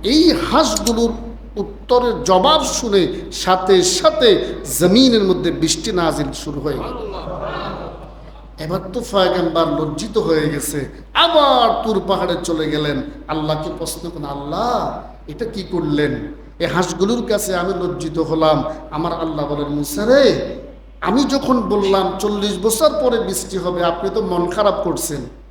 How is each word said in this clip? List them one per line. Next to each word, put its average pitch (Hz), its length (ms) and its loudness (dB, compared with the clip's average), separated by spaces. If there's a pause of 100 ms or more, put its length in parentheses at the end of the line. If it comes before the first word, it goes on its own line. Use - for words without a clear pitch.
এই 302 300 6 (180)
হাঁসগুলোর 233 600 2 (440)
উত্তরের 220 680 0
জবাব 226 400 6
শুনে 202 440 2 (240)
সাথে 185 520 4
সাথে 247 720 4 (240)
জমিনের 220 440 6
মধ্যে 180 280 0
বৃষ্টি 160 400 -2
নাজিল 151 400 -2
শুরু 143 280 -8
হয়ে 139 140 -4
গেল। - 400 -8 (1500)
এবার 165 200 -4 (140)
তো 240 80 -4 (100)
পয়গম্বর 165 680 2
লজ্জিত 156 360 -4
হয়ে 156 320 2
গেছে, 139 400 -4 (240)
আবার 269 680 4
তুর 202 240 0
পাহাড়ে 180 360 0
চলে 156 260 -2
গেলেন, 151 320 -2 (260)
আল্লাহকে 156 500 -2
প্রশ্ন 165 320 -8
করেন, 147 160 -10
"আল্লাহ, 156 760 -4 (260)
এটা 214 180 -8
কি 214 180 -8
করলেন? 147 680 -2 (260)
এই 170 80 -2
হাঁসগুলোর 175 600 0
কাছে - 280 -2
আমি 180 180 0
লজ্জিত 160 460 -4
হলাম।" 156 440 2 (280)
আমার 165 220 -2
আল্লাহ 160 320 -4
বলেন, 143 220 -4
"মুসা 147 380 -4
রে, 240 500 4 (460)
আমি 208 220 2
যখন 247 380 0
বললাম 196 580 2
চল্লিশ 208 440 -2
বছর 226 260 4 (120)
পরে 240 180 2
বৃষ্টি 190 380 -6
হবে, 175 260 -2
আপনি 175 320 -2
তো 220 60 0
মন 180 280 -2
খারাপ 202 340 -2
করছেন 147 380 -4 (300)